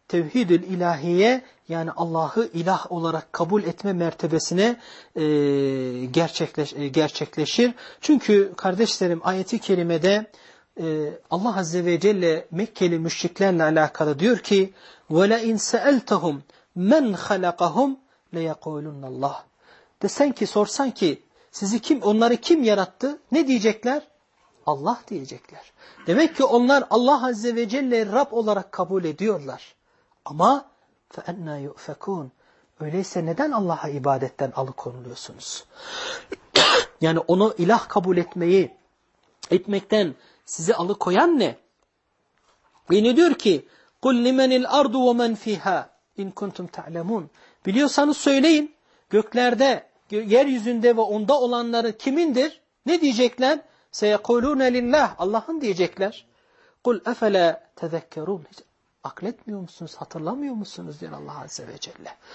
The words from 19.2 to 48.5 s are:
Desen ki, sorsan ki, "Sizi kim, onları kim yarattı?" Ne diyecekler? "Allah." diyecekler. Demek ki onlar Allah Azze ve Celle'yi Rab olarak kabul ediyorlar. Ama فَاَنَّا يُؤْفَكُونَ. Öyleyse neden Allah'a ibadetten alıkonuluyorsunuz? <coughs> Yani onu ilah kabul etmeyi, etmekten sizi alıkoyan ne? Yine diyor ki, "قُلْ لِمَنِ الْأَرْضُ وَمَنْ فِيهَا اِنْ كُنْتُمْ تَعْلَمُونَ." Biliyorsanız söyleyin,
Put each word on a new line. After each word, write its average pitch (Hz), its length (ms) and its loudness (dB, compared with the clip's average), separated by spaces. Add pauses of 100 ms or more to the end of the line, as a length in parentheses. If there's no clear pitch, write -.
Desen 277 300 0
ki, 208 140 -4
sorsan 208 440 -2
ki, 165 320 -2 (280)
"Sizi 208 300 -4
kim, 277 220 -2
onları 226 340 2
kim 311 260 2
yarattı?" 220 560 0 (140)
Ne 294 140 2
diyecekler? 240 560 0 (640)
"Allah." 151 420 -2
diyecekler. - 640 -14 (340)
Demek 240 300 2
ki 269 80 2
onlar 247 460 4
Allah 247 360 4
Azze 233 300 -4
ve 233 120 -2
Celle'yi 240 380 -2
Rab 247 260 0
olarak 214 400 -2
kabul 185 320 -2
ediyorlar. 156 720 -6 (500)
Ama 208 400 2 (500)
فَاَنَّا 151 540 -10
يُؤْفَكُونَ. 160 580 -10 (540)
Öyleyse 165 460 -4
neden 269 260 -2
Allah'a 175 360 -2
ibadetten 135 680 -2
alıkonuluyorsunuz? - 1120 -12
<coughs> - 60 -20 (1300)
Yani 160 180 2
onu 196 400 2
ilah 185 300 2
kabul 180 280 0
etmeyi, 175 540 2 (800)
etmekten 196 640 0 (300)
sizi 175 300 -2
alıkoyan 208 640 2
ne? 160 180 0 (1300)
Yine 220 260 4
diyor 330 180 6
ki, 170 340 0 (340)
"قُلْ 254 140 4 (100)
لِمَنِ 254 380 4
الْأَرْضُ 277 300 2
وَمَنْ 240 420 2
فِيهَا 185 480 -4 (340)
اِنْ 196 140 -10
كُنْتُمْ 185 360 -10
تَعْلَمُونَ." 170 560 -8 (420)
Biliyorsanız 285 500 2
söyleyin, 302 580 4 (360)